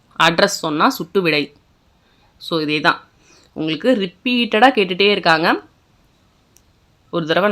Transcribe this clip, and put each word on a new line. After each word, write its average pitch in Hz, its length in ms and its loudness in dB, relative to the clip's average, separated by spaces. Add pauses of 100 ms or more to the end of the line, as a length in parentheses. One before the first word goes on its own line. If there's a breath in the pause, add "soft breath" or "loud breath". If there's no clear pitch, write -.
(280)
அட்ரஸ் 190 400 0
சொன்னா 160 200 0 (120)
சுட்டு 180 260 -4
விடை. 151 180 0 (1040)
So 175 80 -4 (100)
இதே 151 220 -2
தான். - 120 2 (580 soft breath)
உங்களுக்கு 156 320 -2 (140)
ரிப்பீட்டடா 233 640 0 (100)
கேட்டுட்டே 190 380 0
இருக்காங்க. 170 320 2 (1700)
ஒரு 170 140 -4
தடவை 175 220 0